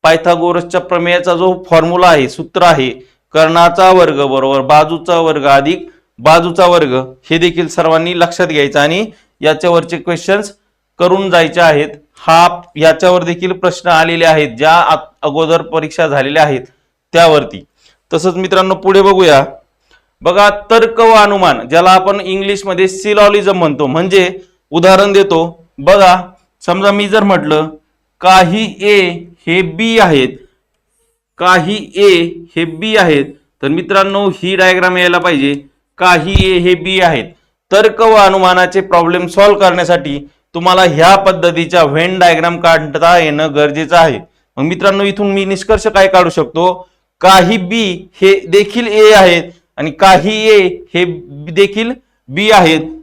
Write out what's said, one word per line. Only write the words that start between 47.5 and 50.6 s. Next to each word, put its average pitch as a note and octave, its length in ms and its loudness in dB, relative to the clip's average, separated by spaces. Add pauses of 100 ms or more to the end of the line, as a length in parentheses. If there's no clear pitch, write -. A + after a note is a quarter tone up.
बी F#3+ 520 -6 (140)
हे G3 160 4 (100)
देखील G3+ 380 0
ए G#3+ 260 4
आहेत F3 380 2 (260)
आणि D3+ 140 -6
काही F#3+ 460 2 (120)
ए G3+ 200 4 (260)